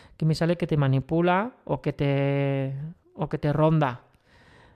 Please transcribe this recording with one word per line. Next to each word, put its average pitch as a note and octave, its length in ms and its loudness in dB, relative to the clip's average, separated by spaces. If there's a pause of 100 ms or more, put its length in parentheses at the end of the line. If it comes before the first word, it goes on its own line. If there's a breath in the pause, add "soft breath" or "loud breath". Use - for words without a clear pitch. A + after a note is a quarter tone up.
(180 loud breath)
Que D#3 80 0
me D#3+ 80 2
sale E3+ 220 0
que E3+ 100 -6
te D#3 100 -2
manipula E3 880 0
o D3 160 -4
que D3 140 -4
te, C#3 840 -2 (380)
o - 160 -6
que D3 80 -6
te D3 160 -2
ronda D3+ 480 2 (720 soft breath)